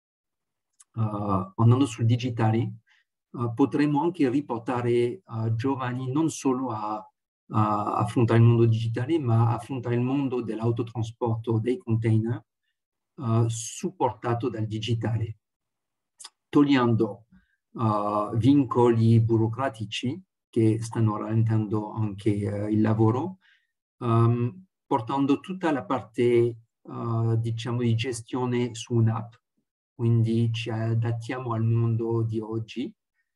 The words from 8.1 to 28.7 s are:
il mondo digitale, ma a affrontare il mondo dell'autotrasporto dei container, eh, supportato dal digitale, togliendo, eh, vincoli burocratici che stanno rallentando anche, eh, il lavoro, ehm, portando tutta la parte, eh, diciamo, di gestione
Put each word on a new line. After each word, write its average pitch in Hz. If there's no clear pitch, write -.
il 117
mondo 117
digitale, 117
ma 117
a 117
affrontare 120
il 120
mondo 127
dell'autotrasporto 113
dei 120
container, 113
eh, 117
supportato 120
dal 110
digitale, 110
togliendo, 123
eh, 104
vincoli 117
burocratici 113
che 113
stanno 110
rallentando 107
anche, 104
eh, 101
il 107
lavoro, 110
ehm, 120
portando 139
tutta 185
la 127
parte, 123
eh, 117
diciamo, 117
di 117
gestione 120